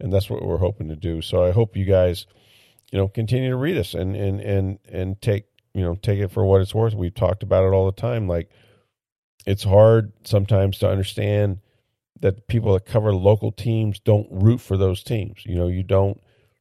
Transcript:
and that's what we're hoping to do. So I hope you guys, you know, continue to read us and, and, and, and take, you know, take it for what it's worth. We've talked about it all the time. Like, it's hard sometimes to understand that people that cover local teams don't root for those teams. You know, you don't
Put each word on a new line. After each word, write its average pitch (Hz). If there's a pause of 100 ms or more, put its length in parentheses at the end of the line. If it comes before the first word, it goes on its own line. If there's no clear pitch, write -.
and 98
that's 95
what -
we're 90
hoping 90
to 78
do. 82
So 90
I 90
hope 107
you 98
guys, 92 (640)
you 98
know, 95
continue 123
to 127
read 151
us 107
and, 92
and, 98
and, 98 (120)
and 92
take, 101 (300)
you 98
know, 87
take 101
it 101
for 98
what 95
it's 92
worth. 110
We've 92
talked 92
about 95
it 95
all 95
the 95
time. 117
Like, 85 (960)
it's 98
hard 107 (120)
sometimes 98
to 98
understand 101 (640)
that -
people 113
that 95
cover 107
local 104
teams 110
don't 107
root 110
for 95
those 95
teams. 104
You 90
know, 87
you 92
don't 98 (400)